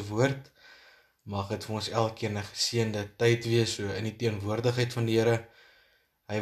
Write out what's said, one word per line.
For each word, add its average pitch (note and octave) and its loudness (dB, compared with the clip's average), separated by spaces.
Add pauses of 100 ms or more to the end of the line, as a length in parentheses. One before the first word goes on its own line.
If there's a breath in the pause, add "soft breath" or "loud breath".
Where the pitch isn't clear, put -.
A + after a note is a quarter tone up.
woord. C3 0 (800 loud breath)
Mag G2 -4
dit G#2 -6
vir G#2+ -6
ons G#2 -6 (140)
elkeen A2 -2
'n G2+ -6
geseënde A2 -2 (200)
tyd A#2 4
wees, A#2 2
so G2+ -4
in G#2+ -4
die A2 -4
teenwoordigheid A#2 0
van A2+ 0
die A2 6
Here, A2+ 6 (920 soft breath)
hy G#2+ 0